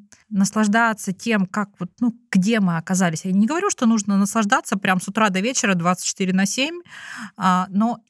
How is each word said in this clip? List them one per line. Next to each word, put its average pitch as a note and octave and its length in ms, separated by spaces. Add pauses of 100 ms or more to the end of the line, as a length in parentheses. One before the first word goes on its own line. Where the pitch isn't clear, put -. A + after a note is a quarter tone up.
(300)
наслаждаться G#3+ 800
тем, G#3 340
как G3+ 240 (100)
вот, F3+ 100 (100)
ну, A#3 140 (160)
где G#3 300
мы F3 160
оказались. F3 480
Я F#3+ 80
не G3+ 140
говорю, E4+ 240
что - 160
нужно G#3 300
наслаждаться G#3 600
прям F#3+ 240
с - 80
утра G#3+ 220
до F#3 100
вечера A3 340
двадцать F3 320
четыре F#3 260
на F#3+ 140
семь, D4+ 340 (560)
а, F#3 340
но G#3+ 280 (120)